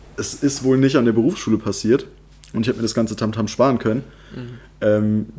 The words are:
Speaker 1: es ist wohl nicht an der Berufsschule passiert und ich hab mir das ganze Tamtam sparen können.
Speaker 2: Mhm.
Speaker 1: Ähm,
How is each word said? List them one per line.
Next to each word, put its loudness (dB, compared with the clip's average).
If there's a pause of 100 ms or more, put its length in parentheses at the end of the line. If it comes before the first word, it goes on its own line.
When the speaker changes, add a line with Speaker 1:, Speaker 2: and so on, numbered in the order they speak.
(160)
Speaker 1:
es -6
ist -2
wohl 4
nicht 4
an 4
der 4
Berufsschule 0
passiert 0 (480)
und -2
ich 0
hab -4
mir -6
das -2
ganze -2
Tamtam -4
sparen 0
können. -2 (300)
Speaker 2:
Mhm. -12 (400)
Speaker 1:
Ähm, 2 (120)